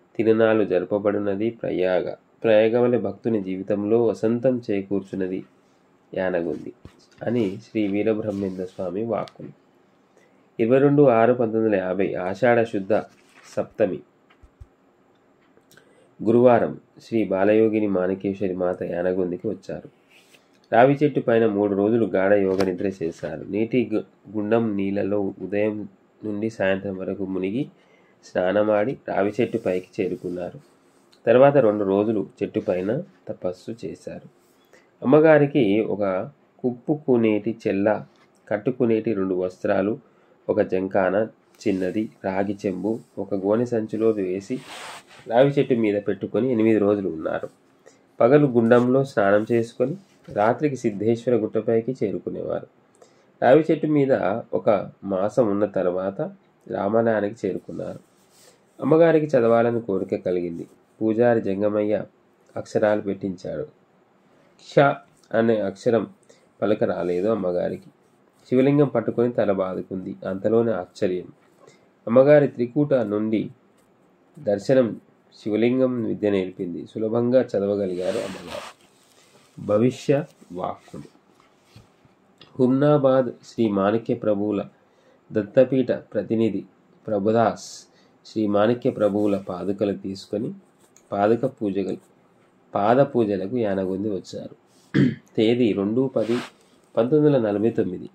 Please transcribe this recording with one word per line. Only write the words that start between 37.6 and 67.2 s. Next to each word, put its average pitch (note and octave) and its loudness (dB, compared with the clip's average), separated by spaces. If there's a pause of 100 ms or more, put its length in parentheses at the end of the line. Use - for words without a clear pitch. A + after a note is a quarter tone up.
చెల్ల, G2+ 0 (420)
కట్టుకునేటి A2 0
రెండు F#2+ -2
వస్త్రాలు, G2 -2 (500)
ఒక G2+ 2
జంకాన F#2+ 0 (400)
చిన్నది F#2+ -2 (140)
రాగి G2 -4
చెంబు, F#2+ -4 (200)
ఒక G2+ -6
గోనె G2+ 0
సంచిలో A2+ -2
వేసి G2 -4 (680)
రావి B2+ 4
చెట్టు C#3+ 0
మీద G#2 2
పెట్టుకొని G#2+ -2
ఎనిమిది A2 4
రోజులు G2+ 2
ఉన్నారు. D#2+ -6 (720)
పగలు C#3+ 6
గుండంలో B2 4
స్నానం G#2+ 2
చేసుకొని A#2+ -2 (360)
రాత్రికి B2+ 0
సిద్ధేశ్వర A#2 0
గుట్టపైకి A2+ -2
చేరుకునేవారు. F2 -6 (760)
రావి C3+ 6
చెట్టు D3+ -2
మీద C#3+ 2 (420)
ఒక G2+ 0 (140)
మాసం G2+ 0
ఉన్న G2+ 0
తర్వాత F#2+ -2 (480)
రామాలయానికి G#2+ -2
చేరుకున్నారు. F2+ -8 (800)
అమ్మగారికి D#3+ 2
చదవాలని A#2 0
కోరిక G2 -6
కలిగింది. F2 -6 (360)
పూజారి A2+ 2
జంగమయ్య G#2 -2 (520)
అక్షరాలు G#2+ 0
పెట్టించాడు. F#2+ -8 (960)
క్ష - -2 (560)
అనే A2+ 2
అక్షరం G2+ 0 (560)
పలక G#2+ 0
రాలేదు F2+ -2